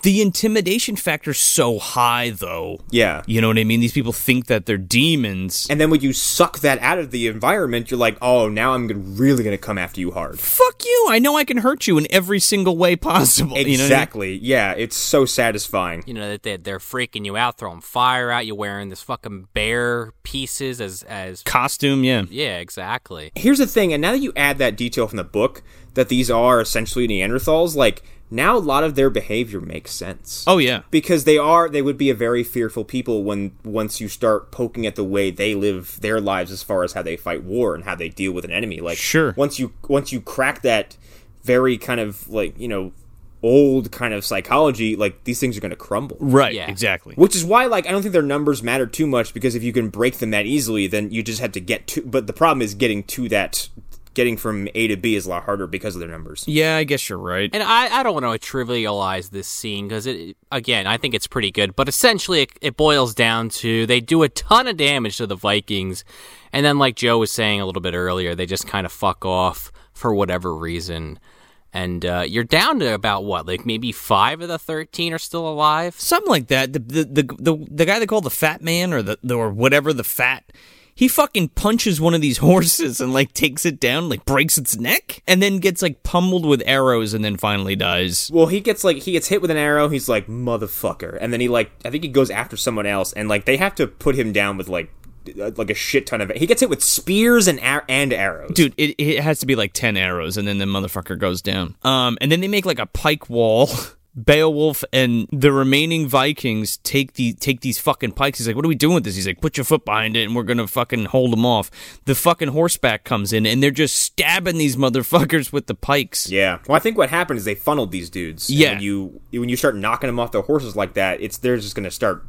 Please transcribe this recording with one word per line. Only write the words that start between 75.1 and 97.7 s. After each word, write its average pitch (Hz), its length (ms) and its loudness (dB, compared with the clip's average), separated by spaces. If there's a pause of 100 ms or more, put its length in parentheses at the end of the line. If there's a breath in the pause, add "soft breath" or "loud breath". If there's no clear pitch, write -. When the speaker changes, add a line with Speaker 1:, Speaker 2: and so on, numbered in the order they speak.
Speaker 3:
are 165 40 -2
still 165 300 -6
alive? 156 500 0
Speaker 1:
Something 403 320 2
like 151 180 2
that. 135 260 0
The, 151 60 -2
the, 131 260 -2
the, 139 180 2 (160)
the, 160 320 0
the 156 140 2
guy 196 120 2
they 233 80 -2
call 214 140 0
the 156 100 -2
Fat 160 320 -2
Man, 170 320 -2
or 127 80 0
the, 104 220 -4
the, 123 140 -2
or 113 140 0
whatever, 139 420 2
the 123 100 -6
Fat, 127 480 -4 (420 soft breath)
he 254 140 4
fucking 214 420 2
punches 208 520 0
one 170 120 4
of 170 60 2
these 143 180 2
<laughs> 147 120 4
horses 185 500 4
and, 254 140 -2
like, 269 200 2
takes - 320 0
it 151 140 -2
down, 147 300 0
like, 113 160 -6
breaks 139 320 2
its 135 180 -2
neck, - 500 -2
and 185 160 4
then 196 180 2
gets, 180 220 0
like, 165 220 -2
pummeled 180 420 2
with 143 200 4
arrows 123 480 2
and 110 100 -2
then 104 140 -2
finally 98 400 0
dies. 90 560 -2
Speaker 2:
Well, 165 140 6
he 190 120 0
gets, 202 240 -2
like, 170 140 2
he 135 160 -6
gets 160 160 -2
hit 147 120 0
with 175 80 0
an 160 60 0
arrow, 147 320 2
he's 143 220 -2
like, 107 180 0
"Motherfucker." 110 920 -6
And 120 100 -4
then 120 80 -2
he, 123 80 2
like, 117 240 0 (140)
I 120 40 -10
think 151 140 -6
he 156 60 -6
goes 131 200 4
after 107 280 -6
someone 107 280 -2
else, 101 280 -2
and, 107 160 -4
like, 104 160 0
they 131 100 4
have 190 200 -2
to 139 120 0
put - 280 -2
him 113 180 0
down 101 240 0
with, 92 100 -8
like, 87 240 -6 (480)
uh, 104 160 -6
like, 107 140 -4
a 104 60 -2
shit - 320 0
ton 117 120 -4
of, 101 160 -4
he 165 120 0
gets 240 140 4
hit 262 100 4
with - 120 -2
spears 220 640 4
and 143 120 2
ar-, 139 280 0